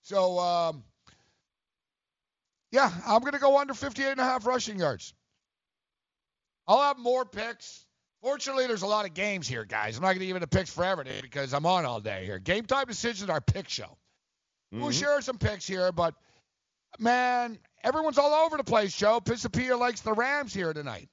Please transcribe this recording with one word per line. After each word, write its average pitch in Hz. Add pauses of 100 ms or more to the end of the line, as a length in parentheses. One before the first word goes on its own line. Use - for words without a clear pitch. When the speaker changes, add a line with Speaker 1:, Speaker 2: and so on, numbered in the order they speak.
Speaker 1:
So, 185
um, 170 (1900)
yeah, 247 (160)
I'm 233
gonna 285
go 277
under 277
fifty-eight 269
and 262
a 254
half 254
rushing 233
yards. 139 (1500)
I'll 220
have 285
more 247
picks. - (340)
Fortunately, 262
there's 220
a 190
lot 208
of 165
games 190
here, 117
guys. 107
I'm 156
not 185
gonna 185
give 185
it 180
the 170
picks 180
for 170
everything 160
because 135
I'm 147
on 180
all 120
day 101
here. 95
Game 180
Time 269
Decisions, 208
our 156
pick -
show. - (760)
We'll 113
Speaker 2:
Mm-hmm. -
Speaker 1:
share 285
some 247
picks 208
here, 185
but, 165 (840)
man, 240 (240)
everyone's 285
all 294 (140)
over 311
the 277
place, 208
Joe. 220
Pisapia 240
likes 247
the 220
Rams 262
here 175
tonight. 135